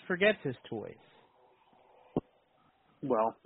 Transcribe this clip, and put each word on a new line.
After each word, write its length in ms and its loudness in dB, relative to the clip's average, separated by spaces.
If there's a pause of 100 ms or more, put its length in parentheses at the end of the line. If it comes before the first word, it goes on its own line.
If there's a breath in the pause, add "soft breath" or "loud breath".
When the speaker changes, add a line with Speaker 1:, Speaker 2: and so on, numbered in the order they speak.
Speaker 1:
forgets 360 2
his 120 -4 (140)
toys. 260 -10 (2000)
Speaker 2:
Well, 340 2 (100)